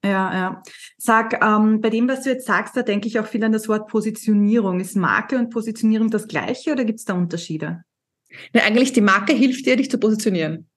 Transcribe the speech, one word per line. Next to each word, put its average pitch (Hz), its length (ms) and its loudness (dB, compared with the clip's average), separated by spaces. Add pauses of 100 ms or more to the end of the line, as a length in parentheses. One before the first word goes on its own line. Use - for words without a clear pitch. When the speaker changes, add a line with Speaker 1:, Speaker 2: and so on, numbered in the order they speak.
Speaker 1:
Ja, 190 300 0
ja. 185 300 -4 (340)
Sag, 220 460 2
ähm, 214 380 4
bei 220 80 0
dem, 226 180 0
was 262 160 -2
du 277 60 -2
jetzt 262 160 -2
sagst, 208 320 -2
da 240 60 -2
denke 208 240 -2
ich 220 120 -2
auch 220 60 -4
viel 220 180 -4
an 226 80 2
das 220 160 -2
Wort 214 200 -2
Positionierung. 208 920 0
Ist 185 160 -8
Marke 175 420 0
und 233 120 0
Positionierung 220 640 0
das 214 160 -4
Gleiche - 460 -4
oder 254 120 0
gibt's 214 200 -6
da 196 80 -4
Unterschiede? 170 680 -4 (720)
Speaker 2:
Nee, 226 80 4
eigentlich 247 320 2
die 233 80 4
Marke 202 320 4
hilft 254 320 2
dir, 254 100 4
dich 269 140 0
zu - 80 -2
positionieren. 185 800 -2